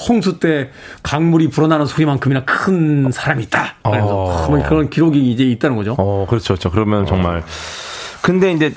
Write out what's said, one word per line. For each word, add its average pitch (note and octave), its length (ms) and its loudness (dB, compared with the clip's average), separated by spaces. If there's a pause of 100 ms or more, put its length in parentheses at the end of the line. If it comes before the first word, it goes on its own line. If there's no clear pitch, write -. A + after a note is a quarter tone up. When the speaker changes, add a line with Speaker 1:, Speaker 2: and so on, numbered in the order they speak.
Speaker 1:
홍수 F#3+ 320 0
때 D3 300 0 (340)
강물이 D#3+ 460 2
불어나는 D#3 360 2
소리만큼이나 C3+ 580 0
큰 D3+ 680 0
사람이 C3 320 -4
있다. - 400 -4
그래서 G#2+ 220 0 (180)
Speaker 2:
어. E2+ 260 0
Speaker 1:
뭐 C#3+ 140 2
그런 D#3 260 0
기록이 D3 400 2
이제 A#2+ 140 0
있다는 B2+ 320 0
거죠. G#2 220 -2
Speaker 2:
어, G2 300 0
그렇죠, A2 260 0
그렇죠. F2+ 160 -2
그러면 G#2 320 2
Speaker 1:
어. - 20 0
Speaker 2:
정말. F2 380 0 (800)
근데 F#3 320 2
이제 D#3 240 0